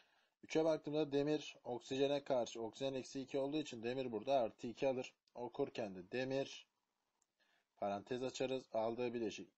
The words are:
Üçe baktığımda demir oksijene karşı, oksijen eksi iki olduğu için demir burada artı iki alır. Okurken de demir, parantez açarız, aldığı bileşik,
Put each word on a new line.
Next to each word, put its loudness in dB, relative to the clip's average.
Üçe 2
baktığımda 2
demir 2
oksijene 0
karşı, 0
oksijen -4
eksi -6
iki -4
olduğu 2
için -4
demir 0
burada 0
artı 2
iki 0
alır. 0
Okurken -2
de -12
demir, -2
parantez -2
açarız, -2
aldığı 0
bileşik, -2